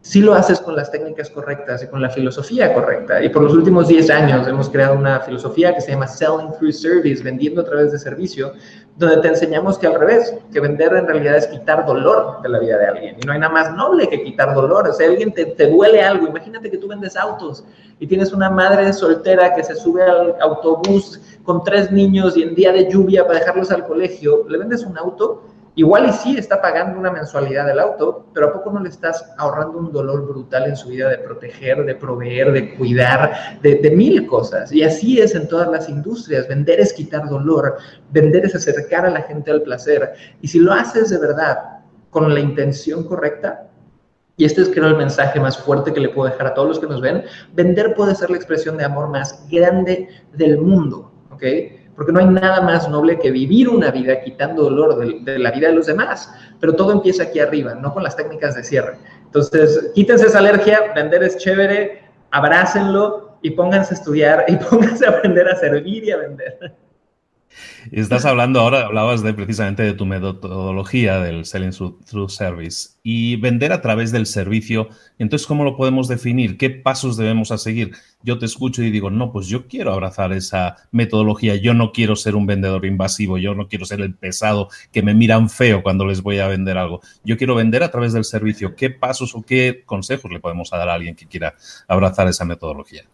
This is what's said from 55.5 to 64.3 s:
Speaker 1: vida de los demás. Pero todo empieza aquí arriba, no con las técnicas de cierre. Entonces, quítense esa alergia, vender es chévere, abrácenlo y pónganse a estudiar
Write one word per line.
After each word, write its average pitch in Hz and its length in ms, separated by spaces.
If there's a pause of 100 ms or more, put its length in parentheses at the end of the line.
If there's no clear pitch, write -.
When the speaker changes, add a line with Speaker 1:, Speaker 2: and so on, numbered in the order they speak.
Speaker 1:
vida 147 180
de 160 60
los 160 120
demás. 180 440 (300)
Pero 160 140
todo 196 180
empieza 185 300
aquí 160 180
arriba, 143 340
no 135 200
con 190 80
las 147 120
técnicas 147 400
de 120 100
cierre. - 340 (260)
Entonces, 151 720
quítense 220 320
esa 208 140
alergia, 208 540
vender 156 280
es 185 160
chévere, 196 640 (280)
abrácenlo 190 1120
y 156 120
pónganse 180 420
a - 20
estudiar 151 500